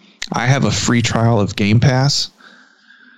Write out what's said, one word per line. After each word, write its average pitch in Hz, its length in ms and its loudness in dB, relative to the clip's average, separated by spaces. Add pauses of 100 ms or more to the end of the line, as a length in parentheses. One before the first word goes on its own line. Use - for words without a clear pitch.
(340)
I 120 120 -2
have 127 200 2
a 107 60 0
free 120 300 0
trial 117 380 0
of 101 160 -2
Game 107 240 2
Pass, 131 500 0 (880)